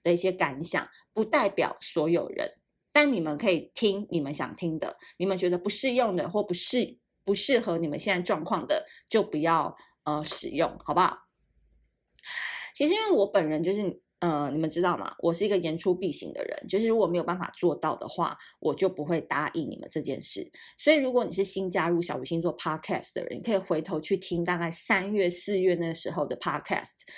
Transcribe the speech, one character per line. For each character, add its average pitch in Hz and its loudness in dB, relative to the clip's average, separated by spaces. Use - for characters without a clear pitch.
的 175 4
一 - 6
些 185 2
感 151 -2
想， - -2
不 220 0
代 220 2
表 - 0
所 - -2
有 170 2
人。 - -6
但 294 6
你 190 0
们 151 -2
可 202 2
以 165 0
听 208 0
你 175 0
们 143 -2
想 147 -6
听 160 -4
的， - -6
你 175 -2
们 190 0
觉 180 2
得 180 2
不 180 -4
适 247 0
用 233 2
的 165 -2
或 202 0
不 202 -6
适-， - 0
不 202 2
适 247 4
合 175 0
你 165 0
们 147 -4
现 196 0
在 180 -2
状 180 0
况 175 -2
的， - 0
就 220 4
不 - -4
要， 160 2
呃， 151 -2
使 - 0
用， 151 0
好 151 -4
不 170 6
好？ 180 4
其 285 2
实 349 6
因 440 2
为 427 0
我 208 6
本 175 4
人 156 2
就 175 2
是， 202 -2
呃， 151 0
你 147 -2
们 160 0
知 160 -2
道 180 2
吗？ - -8
我 170 4
是 170 0
一 214 2
个 202 4
言 165 -2
出 185 2
必 180 -2
行 - -8
的 - -6
人， - -8
就 196 0
是 226 2
如 226 4
果 208 6
没 170 0
有 165 0
办 175 -2
法 - -8
做 170 2
到 160 0
的 - -8
话， - -2
我 151 0
就 185 2
不 151 -6
会 160 0
答 143 -2
应 156 -2
你 - -10
们 - -14
这 156 -4
件 - -6
事。 - -4
所 - 4
以 320 8
如 262 2
果 240 4
你 196 -4
是 190 0
新 190 -2
加 175 0
入 170 4
小 151 -4
鱼 131 -8
星 165 -2
座 165 0
Podcast - -4
的 - -4
人， - -8
你 - -12
可 226 0
以 196 4
回 165 0
头 160 -4
去 190 0
听 175 -2
大 175 0
概 170 -2
三 196 -2
月、 196 2
四 190 -2
月 185 4
那 165 -2
时 - -6
候 160 -2
的 165 -4
Podcast。 - -4